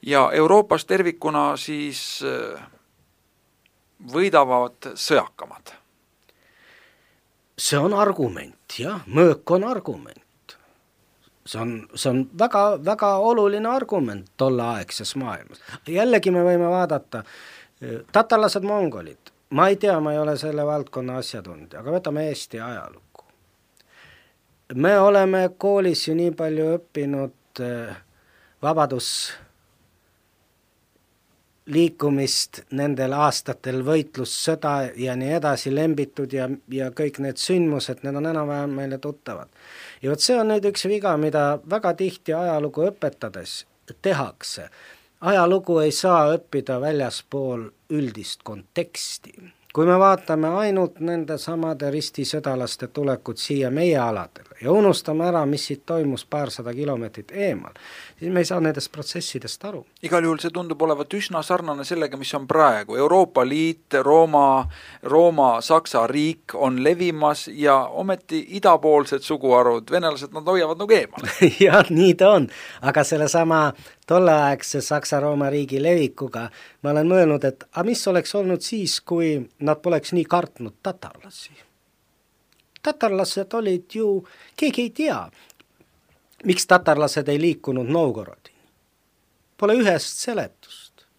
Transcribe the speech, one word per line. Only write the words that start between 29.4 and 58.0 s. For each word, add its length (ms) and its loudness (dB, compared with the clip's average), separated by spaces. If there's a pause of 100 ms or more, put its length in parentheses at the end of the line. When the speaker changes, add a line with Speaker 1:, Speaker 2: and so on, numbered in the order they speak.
Speaker 2:
liikumist 960 -2 (120)
nendel 400 -2
aastatel, 720 -2
võitlussõda 840 -2 (260)
ja 200 -4
nii 180 -2
edasi, 380 -2
lembitud 600 -2
ja, 140 -4 (240)
ja 180 -6
kõik 320 -6
need 160 -6
sündmused, 640 -2
need 160 -6
on 140 -4
enam-vähem 420 -4
meile 240 -8
tuttavad. 540 -12 (500)
Ja 80 -2
vot 140 -2
see 140 2
on 120 0
nüüd 220 0
üks 180 -6
viga, 260 0
mida 440 0 (100)
väga 280 0
tihti 360 -4
ajalugu 560 -2
õpetades 720 -10 (400)
tehakse. 640 -6 (540)
Ajalugu 640 2
ei 100 2
saa 400 4
õppida 480 -6
väljaspool 840 -6 (260)
üldist 480 -6
konteksti. 920 -10 (360)
Kui 160 2
me 80 6
vaatame 540 2 (100)
ainult 400 -2
nende 400 -6
samade 500 -4
ristisõdalaste 1040 -6
tulekut 480 -4
siia 320 -2
meie 240 2
aladele 640 -4
ja 120 0
unustame 520 2
ära, 240 0
mis 160 -2
siit 240 -10
toimus 400 -2
paarsada 480 -6
kilomeetrit 560 -8
eemal, 400 -4 (460)